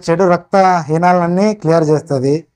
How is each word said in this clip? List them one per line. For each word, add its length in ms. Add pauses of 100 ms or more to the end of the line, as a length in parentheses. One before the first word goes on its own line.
చెడు 260
రక్తహీనాలన్నీ 1120 (140)
క్లియర్ 320
చేస్తది. 420 (200)